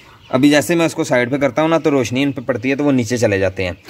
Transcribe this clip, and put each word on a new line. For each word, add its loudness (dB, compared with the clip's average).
अभी 4
जैसे 2
मैं 2
उसको -4
side 0
पे -4
करता -2
हूँ 2
ना, 2
तो 0
रोशनी 0
इन 0
पे -8
पड़ती -4
है, 0
तो -2
वो 2
नीचे 0
चले 2
जाते -2
हैं। -6